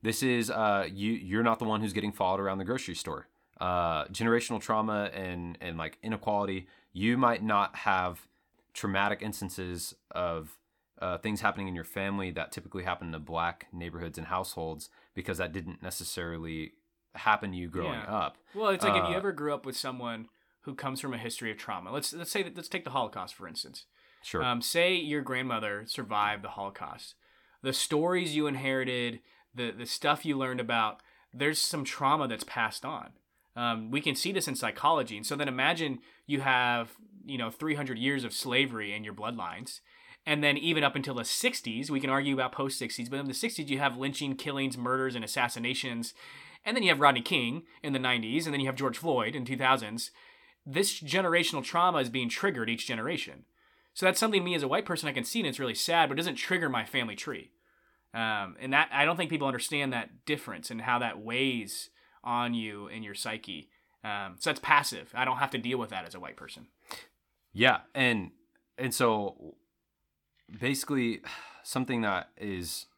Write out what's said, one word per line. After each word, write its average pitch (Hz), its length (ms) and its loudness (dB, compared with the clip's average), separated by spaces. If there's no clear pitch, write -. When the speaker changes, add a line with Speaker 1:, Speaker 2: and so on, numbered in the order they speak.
Speaker 1:
This 110 220 0
is, 120 260 4
uh, 104 420 4
you, 101 200 0
you're 104 320 0
not 113 160 4
the - 60 0
one 107 160 2
who's 107 120 0
getting 104 180 0
followed 95 280 2
around 98 180 0
the 95 80 -4
grocery 104 300 -4
store. 73 320 -6
Uh, 85 440 2
generational 113 540 2
trauma 107 540 0
and, 87 480 -6
and, 85 160 -6
like, 80 240 -6
inequality, 101 640 -2
you 110 280 2
might 117 240 4
not 104 320 2
have 92 520 0
traumatic 101 480 0
instances 92 720 -6
of, 82 480 -4
uh, 87 200 -4
things 107 220 -4
happening 101 260 0
in 92 80 -6
your 82 80 -6
family 98 480 -4
that 80 200 -6
typically 87 340 -8
happen 87 260 -4
to 80 80 -6
black 82 520 -4
neighborhoods 85 460 -8
and 82 80 -8
households 82 640 -4
because 95 240 -6
that 90 140 -2
didn't 85 320 -8
necessarily 82 880 -6
happen 107 380 2
to 90 60 -6
you 87 120 -6
growing 82 300 -2
Speaker 2:
Yeah. - 120 -8
Speaker 1:
up. 98 260 -2
Speaker 2:
Well, 214 140 2
it's 196 140 2
like 196 120 6
if 90 140 4
you 82 40 2
Speaker 1:
Uh, - 40 2
Speaker 2:
ever 196 160 0
grew 147 200 -2
up 139 140 -6
with 127 100 -6
someone 120 520 -6
who 143 120 -10
comes 131 280 -4
from 135 120 -4
a 117 40 -4
history 113 340 -6
of 107 60 -6
trauma. 92 340 -8
Let's, 143 220 -4
let's 170 180 -8
say 202 100 0
that, 175 140 -4
let's 170 140 -10
take 127 160 -6
the 127 60 -8
Holocaust, 107 440 -2
for 92 140 -12
instance. - 360 -10
Speaker 1:
Sure. - 200 -2
Speaker 2:
Um, 123 200 2
say 175 340 4
your 147 260 0
grandmother 120 640 -2
survived 104 560 0
the 101 100 -10
Holocaust. - 640 -10
The 131 100 0
stories 170 600 2
you 151 140 4
inherited, 131 720 0
the, 120 180 -4
the 117 140 -10
stuff 147 400 2
you 147 120 2
learned 127 240 0
about, 113 400 2
there's 147 260 2
some 151 240 0
trauma 139 460 2
that's 110 160 -4
passed 113 400 -2
on. 135 240 -8
Um, 113 340 -2
we 139 80 2
can 143 160 0
see 180 160 -2
this 196 160 0
in 135 80 -2
psychology. 123 600 2
And 110 80 -6
so 147 100 -2
then 143 140 0
imagine 139 500 0
you 143 120 0
have, 123 540 2
you 139 120 -6
know, 117 140 -2
three 156 240 -2
hundred 131 240 -4
years 135 240 2
of 113 80 -4
slavery 120 600 0
in 107 100 -6
your 107 100 -8
bloodlines. 104 680 -8
And 151 160 2
then 143 160 6
even 156 280 4
up 139 100 4
until 135 200 -2
the 113 100 -2
sixties, 143 680 -2
we 135 80 2
can 135 100 -2
argue 139 240 2
about 127 200 0
post 135 260 -2
sixties, 120 300 -6
but 135 100 -2
in 139 80 -4
the 135 60 -4
sixties 165 360 -4
you 135 100 0
have 135 180 2
lynching, 135 400 -2
killings, 135 400 -2
murders, 127 360 0
and 117 120 -4
assassinations. 120 880 -2
And 226 140 0
then 233 60 2
you 185 60 4
have 143 120 6
Rodney 139 200 8
King 131 420 0
in 147 80 -2
the 135 80 2
nineties, 127 480 0
and 151 60 -2
then 139 80 0
you 131 60 0
have 131 100 -2
George 131 200 0
Floyd 131 380 0
in 131 80 -4
two 123 140 -4
thousands. 120 540 2
This 135 360 2
generational 165 600 4
trauma 170 360 4
is 131 120 2
being 123 200 0
triggered 123 400 0
each 117 180 -2
generation. 117 560 -4
So - 120 0
that's 185 120 6
something 214 280 4
me 175 100 0
as 151 80 2
a 139 60 0
white 214 160 2
person, 156 240 -2
I - 20 -4
can 127 140 -2
see, - 160 -2
and 185 60 0
it's 131 120 -4
really 123 160 0
sad, 165 320 6
but 139 60 0
it 143 80 0
doesn't 170 140 -2
trigger 170 340 0
my 117 160 0
family 117 320 -2
tree. 107 340 -10
Um, 107 480 -2
and 131 100 -4
that, 151 220 8
I 143 100 6
don't 165 140 4
think 170 120 0
people 147 160 0
understand 135 460 0
that 117 340 -6
difference 120 460 -4
and 113 80 -8
how 120 200 2
that 117 200 -2
weighs 117 680 -2
on 120 300 0
you 104 340 -4
in 110 160 -10
your 104 100 -12
psyche. 98 560 -8
Um, 101 340 -4
so - 120 0
that's 135 100 -2
passive. - 520 4
I 123 120 2
don't 127 140 2
have 135 120 2
to 135 60 -2
deal 123 200 -2
with 113 120 -4
that 95 180 -8
as 87 80 -14
a 92 60 -12
white 73 160 -12
person. - 300 -16
Speaker 1:
Yeah, 117 300 6
and, 120 380 4
and 127 180 -2
so 104 600 2
basically 131 580 2
something 127 400 0
that 95 340 2
is 92 480 -4